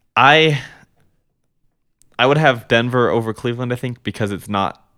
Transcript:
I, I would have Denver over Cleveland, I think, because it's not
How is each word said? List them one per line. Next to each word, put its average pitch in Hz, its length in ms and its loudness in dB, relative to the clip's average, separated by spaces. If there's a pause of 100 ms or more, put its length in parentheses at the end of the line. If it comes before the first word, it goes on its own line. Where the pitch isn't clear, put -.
(140)
I, 147 460 4 (1600)
I 123 80 2
would 143 100 2
have 135 320 0
Denver 120 400 0
over 113 240 -2
Cleveland, 120 400 -6
I 120 40 -6
think, 123 260 -10
because 101 280 -6
it's 92 180 -12
not 98 380 -4 (120)